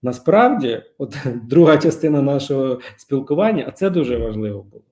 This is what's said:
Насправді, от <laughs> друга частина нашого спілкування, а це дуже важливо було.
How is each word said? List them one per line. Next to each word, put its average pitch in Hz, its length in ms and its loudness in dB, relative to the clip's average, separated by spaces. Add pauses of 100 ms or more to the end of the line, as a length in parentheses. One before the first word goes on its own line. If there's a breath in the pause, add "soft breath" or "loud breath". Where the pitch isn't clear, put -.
Насправді, 160 800 0 (160)
от 131 200 -12 (140)
<laughs> 117 120 -10
друга 156 340 6
частина 156 440 0
нашого 135 580 -2 (180 loud breath)
спілкування, 147 680 -2
а - 40 -12
це 196 180 -4
дуже 139 280 -2
важливо 107 460 -6
було. - 280 -20